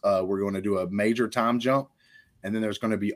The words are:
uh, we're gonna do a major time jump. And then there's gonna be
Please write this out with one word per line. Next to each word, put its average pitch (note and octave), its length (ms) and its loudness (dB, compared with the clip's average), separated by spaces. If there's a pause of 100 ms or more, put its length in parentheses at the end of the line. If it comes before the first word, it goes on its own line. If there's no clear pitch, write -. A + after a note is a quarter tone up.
uh, G2 220 4
we're G2 160 0
gonna G2 200 -2
do G2 180 0
a F2+ 100 -2
major A2 400 2
time A#2+ 300 0
jump. C3 300 0 (540)
And G2+ 120 -4
then A2 60 -2
there's G#2 160 -4
gonna A2 200 -2
be G2+ 180 -2